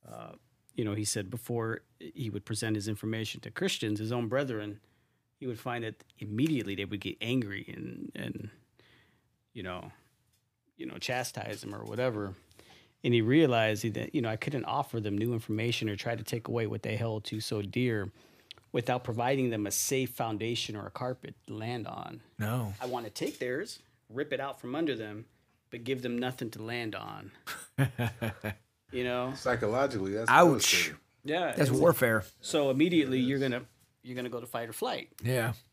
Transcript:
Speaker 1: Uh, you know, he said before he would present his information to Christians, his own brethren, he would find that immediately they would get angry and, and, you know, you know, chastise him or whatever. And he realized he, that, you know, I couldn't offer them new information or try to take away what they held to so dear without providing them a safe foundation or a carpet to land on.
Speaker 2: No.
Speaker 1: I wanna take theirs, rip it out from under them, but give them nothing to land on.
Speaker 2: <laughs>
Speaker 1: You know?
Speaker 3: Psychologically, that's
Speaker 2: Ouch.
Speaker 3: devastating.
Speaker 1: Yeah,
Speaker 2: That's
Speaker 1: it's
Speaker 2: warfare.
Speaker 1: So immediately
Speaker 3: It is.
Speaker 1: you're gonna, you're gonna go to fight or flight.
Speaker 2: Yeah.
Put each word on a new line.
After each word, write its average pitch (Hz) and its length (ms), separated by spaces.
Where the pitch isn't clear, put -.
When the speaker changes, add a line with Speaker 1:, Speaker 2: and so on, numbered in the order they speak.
Speaker 1:
Uh, 57 220
you 123 100
know, 104 100
he 107 100
said 101 260
before 117 520
he 113 300
would 101 140
present 110 300
his 104 140
information 110 540
to - 100
Christians, - 480
his 110 100
own 120 160
brethren, 110 540
he 139 80
would 117 140
find 120 240
that 110 180
immediately 107 560
they 98 100
would 101 160
get - 200
angry 110 520
and, - 440
and, - 320
you - 100
know, 92 300
you - 100
know, - 120
chastise 110 640
him 104 120
or 107 100
whatever. 110 500
And 127 100
he 117 80
realized 117 640
he, 113 60
that, - 240
you 151 80
know, 117 60
I 110 80
couldn't 143 280
offer 135 340
them 104 180
new 113 160
information 113 560
or 104 80
try 117 200
to 113 80
take 113 240
away 117 180
what 110 160
they 110 140
held 110 300
to 107 140
so 107 220
dear 107 480
without 123 320
providing 123 460
them 104 160
a 101 40
safe 131 400
foundation 113 640
or 101 100
a 104 40
carpet 123 440
to 113 80
land 113 320
on. - 340
Speaker 2:
No. 107 420
Speaker 1:
I 127 60
wanna 120 240
take - 280
theirs, 135 400
rip 143 220
it 131 80
out 139 200
from 123 140
under 156 220
them, 107 300
but 117 140
give 127 180
them 120 160
nothing 123 320
to 107 120
land 113 320
on. 104 360
Speaker 2:
<laughs> 135 120
Speaker 1:
You 123 100
know? 123 320
Speaker 3:
Psychologically, 117 800
that's 110 180
Speaker 2:
Ouch. 143 320
Speaker 3:
devastating. - 340
Speaker 1:
Yeah, 165 220
Speaker 2:
That's - 20
Speaker 1:
it's 143 140
Speaker 2:
warfare. 127 520
Speaker 1:
So 147 300
immediately 139 480
Speaker 3:
It 131 40
is. 123 60
Speaker 1:
you're 139 120
gonna, 127 220
you're 123 100
gonna 123 140
go 120 120
to 123 60
fight 117 220
or 113 40
flight. - 360
Speaker 2:
Yeah. 120 300